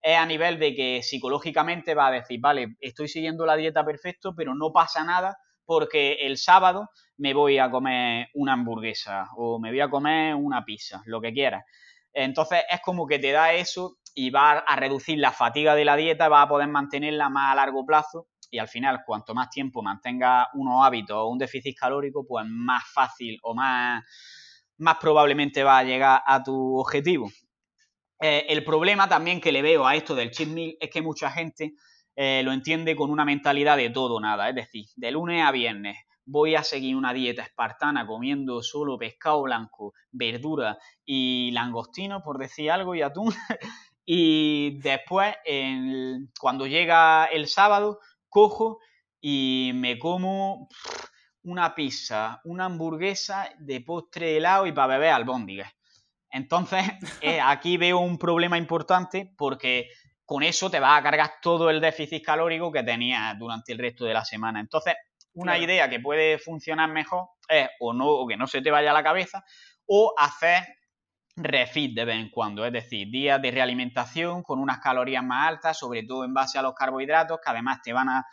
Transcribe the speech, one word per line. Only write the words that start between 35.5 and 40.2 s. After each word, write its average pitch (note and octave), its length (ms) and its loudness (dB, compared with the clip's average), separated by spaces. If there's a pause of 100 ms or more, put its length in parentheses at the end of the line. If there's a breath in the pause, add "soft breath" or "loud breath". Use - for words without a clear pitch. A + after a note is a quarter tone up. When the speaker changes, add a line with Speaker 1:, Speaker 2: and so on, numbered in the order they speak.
Speaker 1:
viernes G#2+ 460 -4 (300)
voy D3+ 280 2
a D3+ 80 2
seguir C3 340 -4
una C3 160 -2
dieta B2 300 -4
espartana A#2+ 640 -4
comiendo B2 560 -6
solo C#3+ 360 -6
pescado C#3+ 440 -2
blanco, A2+ 500 -8 (180)
verdura B2 680 -4 (260 soft breath)